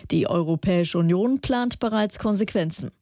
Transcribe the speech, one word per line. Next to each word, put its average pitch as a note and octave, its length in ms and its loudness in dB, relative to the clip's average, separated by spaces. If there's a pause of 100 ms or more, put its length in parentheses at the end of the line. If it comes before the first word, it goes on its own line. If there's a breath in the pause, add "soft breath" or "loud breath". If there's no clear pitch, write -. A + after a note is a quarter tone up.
Die - 180 2
Europäische E3+ 680 0
Union F#3 420 2
plant B3 380 -2
bereits G#3+ 400 0
Konsequenzen. G3+ 720 -2 (120)